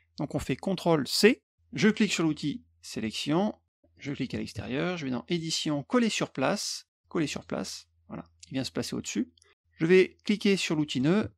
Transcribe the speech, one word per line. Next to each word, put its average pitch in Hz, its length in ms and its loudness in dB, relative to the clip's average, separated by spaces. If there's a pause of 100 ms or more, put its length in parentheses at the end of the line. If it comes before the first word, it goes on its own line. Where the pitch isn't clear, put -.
(180)
Donc - 160 -6
on 147 60 0
fait - 160 -2
contrôle 165 520 0
C. - 360 4 (300)
Je - 160 4
clique 208 220 2
sur 175 120 0
l'outil 151 400 -2 (180)
sélection, 147 720 -2 (440)
je 139 160 -8
clique 131 200 -6
à 107 60 -4
l'extérieur, 127 580 -4
je 156 80 -8
vais 131 60 -4
dans 120 160 -4
édition, 160 560 -2
coller 233 260 2
sur - 220 -2
place, - 560 -2 (220)
coller 156 180 -2
sur - 180 -8
place, - 440 -8 (180)
voilà, - 160 -12 (260)
il - 40 -14
vient 131 100 -2
se - 80 -8
placer - 240 -4
au-dessus. - 360 -4 (420)
Je 165 120 -2
vais 185 380 6
cliquer 202 340 2
sur - 180 -2
l'outil 147 260 0
nœud, 170 360 2